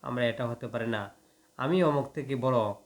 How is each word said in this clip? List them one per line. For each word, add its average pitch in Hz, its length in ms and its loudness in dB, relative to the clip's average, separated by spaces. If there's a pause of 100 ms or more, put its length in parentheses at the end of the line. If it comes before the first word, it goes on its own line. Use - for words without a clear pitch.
আমরা 123 240 -2
এটা 117 220 0
হতে 117 200 -6
পারে 113 200 -4
না। 104 220 -2 (480)
"আমি 170 260 2
অমুক 143 300 2
থেকে 135 220 -4
বড় 127 220 2 (280)